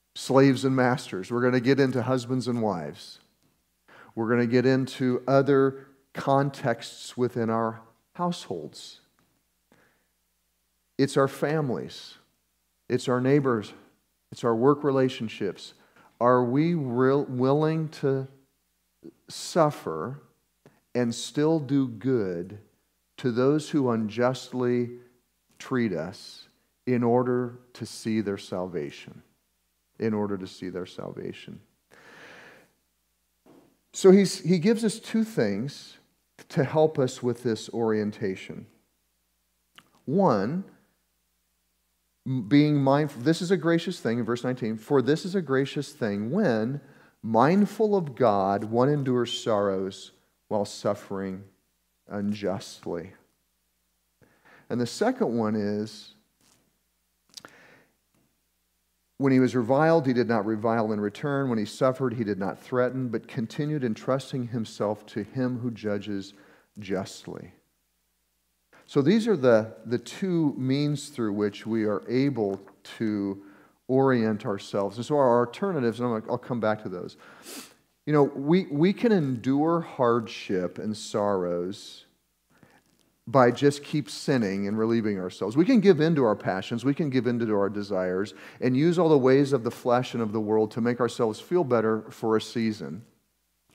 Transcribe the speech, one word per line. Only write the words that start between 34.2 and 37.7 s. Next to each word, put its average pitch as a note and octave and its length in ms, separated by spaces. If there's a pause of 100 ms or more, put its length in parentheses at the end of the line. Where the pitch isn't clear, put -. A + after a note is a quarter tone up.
he F3 200
gives A3 260
us - 160
two A3+ 240
things A#2 760 (520)
to D#3 120
help D#3 380
us B2+ 200
with A#2+ 220
this A2+ 280